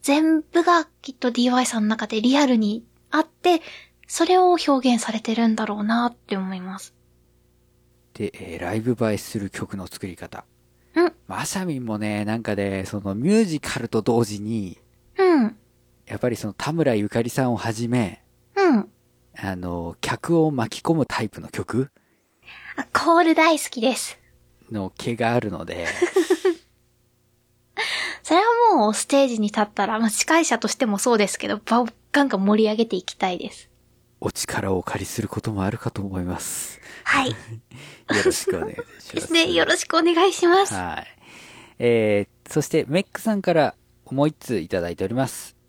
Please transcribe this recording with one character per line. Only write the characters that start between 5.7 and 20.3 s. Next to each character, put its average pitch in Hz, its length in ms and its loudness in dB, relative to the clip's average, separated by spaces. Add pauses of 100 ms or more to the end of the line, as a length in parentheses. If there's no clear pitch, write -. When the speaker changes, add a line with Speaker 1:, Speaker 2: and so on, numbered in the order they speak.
Speaker 1:
う 208 60 -4
な 233 220 2
っ 240 80 -4
て - 220 -8
思 190 180 -6
い 185 60 -10
ま 190 180 -12
す。 - 160 -18 (1200)
Speaker 2:
で、 - 220 -6
え 85 240 -12
ー、 - 40 -8
ラ 87 120 -4
イ 110 60 -2
ブ 117 160 0 (140)
映 107 40 0
え 98 40 -4
す - 200 -8
る 101 120 -6
曲 - 260 -10
の 92 100 -10
作 - 200 -12
り 87 100 -12
方。 - 280 -16 (500)
Speaker 1:
う 339 140 2
ん。 339 40 -6 (140)
Speaker 2:
ま - 120 -10
あ、 - 20 -6
ア 151 60 -6
シ - 120 -6
ャ 185 80 -4
ミ 151 120 -4
ン 123 60 -8
も 107 140 -4
ね、 107 260 -2
な 107 120 -2
ん 117 60 -6
か 107 120 -2
ね、 98 320 -2
そ 104 140 -8
の 98 140 -4
ミ 127 160 0
ュ 220 120 4
ー - 40 4
ジ 156 140 -4
カ - 200 -6
ル - 80 -6
と - 140 0
同 117 220 4
時 101 160 -10
に、 107 380 -6 (380)
Speaker 1:
う 359 300 6
ん。 220 100 -6 (500)
Speaker 2:
や 101 100 -10
っ - 20 -8
ぱ 123 100 0
り 117 80 -2
そ - 100 -8
の 101 60 -6
田 - 200 -6
村 147 220 2
ゆ 104 140 0
か 120 140 0
り 117 80 -2
さ 135 160 0
ん 120 80 0
を - 20 -4
は 113 160 -4
じ 117 160 -4
め、 117 340 -2 (320)
Speaker 1:
う 370 220 4
ん。 - 120 0 (480)
Speaker 2:
あ 95 200 -4
の、 87 440 -6
客 - 380 0